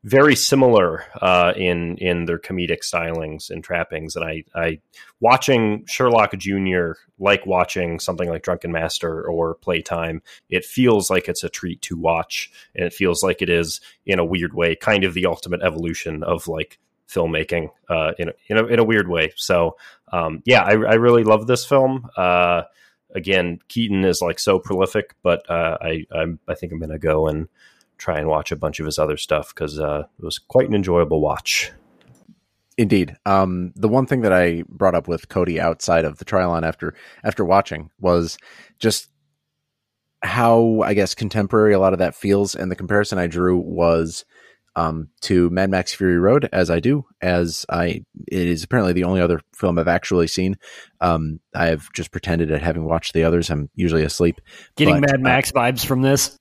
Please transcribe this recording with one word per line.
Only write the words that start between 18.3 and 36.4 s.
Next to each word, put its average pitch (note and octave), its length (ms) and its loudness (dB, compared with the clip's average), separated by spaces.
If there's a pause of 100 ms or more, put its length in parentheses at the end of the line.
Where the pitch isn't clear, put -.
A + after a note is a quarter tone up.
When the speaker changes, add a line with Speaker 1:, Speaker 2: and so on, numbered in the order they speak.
Speaker 1:
in G#2+ 100 0
a, A2+ 80 2
in A2+ 120 2
a A#2 60 4
weird G#2+ 240 2
way. E2 280 0
So, E2+ 400 0 (360)
um, E2 320 -4
yeah, A#2+ 180 4
I, G2 100 2
I A2 220 4
really A#2+ 300 6
love G#2+ 220 4
this B2 180 0
film. C3 520 0
Uh, F2 460 2 (520)
again, F2 540 -2
Keaton G2+ 360 -2
is, F2+ 160 2
like, E2+ 180 -4
so F#2+ 200 2
prolific, F#2+ 640 -2
but, E2+ 280 0
uh, E2 300 -2
I, D#2+ 320 -6
I'm, E2 260 -4 (100)
I E2 60 -4
think E2+ 180 -12
I'm E2 80 -10
gonna D#2+ 180 -10
go D#2 300 0
and D#2 200 -4 (500)
try D#2+ 200 -4
and D2+ 100 -4
watch D#2 240 -2
a D#2+ 40 -6
bunch D2+ 240 -6
of D#2 60 -6
his D2+ 120 -6
other D2+ 180 0
stuff - 380 -4
'cause, D2+ 240 -8
uh, D2 260 -4 (140)
it F2 60 -18
was E2+ 140 -8
quite - 300 0
an A2 60 -2
enjoyable E2+ 460 2
watch. - 520 -2 (1080)
Speaker 2:
Indeed. G2 460 2
Um, F#2 500 0
the G#2+ 140 -2
one B2+ 160 2
thing B2+ 160 -2
that G2+ 140 4
I E2+ 340 2
brought F#2 260 0
up E2 140 -2
with E2+ 220 -6
Cody F2 280 0
outside E2 460 0
of D2+ 140 -6
the - 80 -16
Trylon F2 360 0